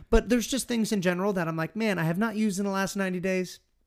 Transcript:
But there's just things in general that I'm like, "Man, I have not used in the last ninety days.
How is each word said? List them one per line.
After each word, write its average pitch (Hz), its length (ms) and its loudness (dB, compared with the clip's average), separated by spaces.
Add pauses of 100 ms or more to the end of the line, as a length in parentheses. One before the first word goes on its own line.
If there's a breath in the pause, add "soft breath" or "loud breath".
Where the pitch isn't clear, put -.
But 214 200 6
there's 226 180 2
just - 200 -2
things 226 240 0
in 208 100 2
general 185 320 0
that 175 140 -2
I'm 165 100 -4
like, 160 180 -4
"Man, 214 220 0
I 165 60 0
have 170 160 0
not 220 160 0
used 208 240 0
in 202 60 -2
the 202 60 -2
last 190 240 -2
ninety 190 240 -2
days. 185 400 -2 (280)